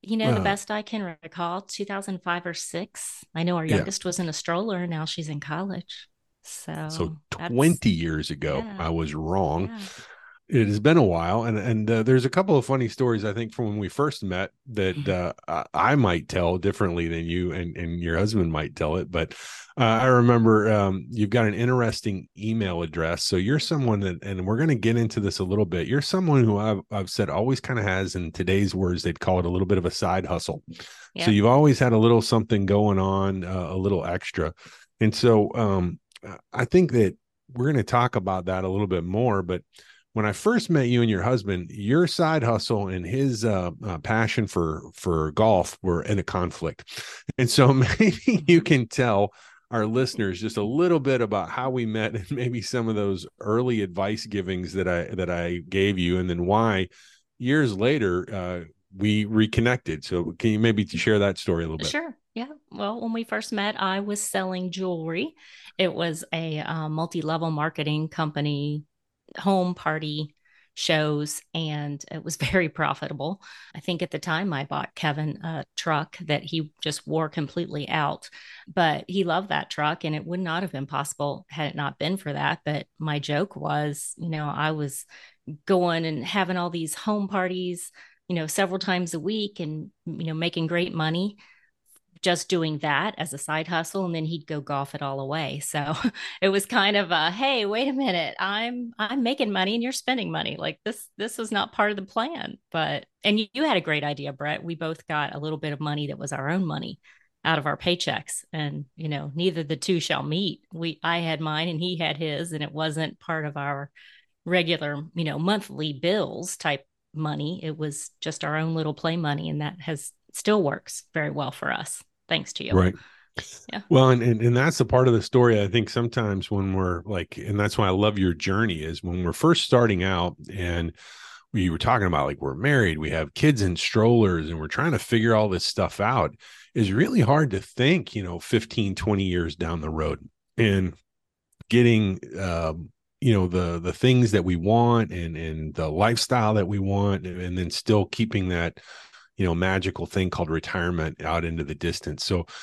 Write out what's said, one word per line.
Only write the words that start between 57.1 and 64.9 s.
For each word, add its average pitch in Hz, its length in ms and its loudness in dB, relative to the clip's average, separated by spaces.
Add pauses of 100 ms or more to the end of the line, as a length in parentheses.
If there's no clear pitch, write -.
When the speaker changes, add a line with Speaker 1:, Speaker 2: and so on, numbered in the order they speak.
Speaker 2:
years 127 400 2
later, 101 560 2
uh, 90 320 -6 (320)
we 104 300 2
reconnected. 110 760 2
So 87 360 -4
can 117 100 0
you 107 100 2
maybe 107 280 4
share 104 320 2
that 98 180 2
story 85 280 0
a - 20 -4
little 80 100 -4
bit? - 120 -4
Speaker 1:
Sure. 311 280 -4 (180)
Yeah. 254 180 -10 (180)
Well, 202 320 -6
when 226 100 -4
we 226 120 -4
first 220 280 -6
met, 208 260 -4
I 196 220 0
was 208 220 -4
selling 185 480 -4
jewelry. 180 640 -4 (420)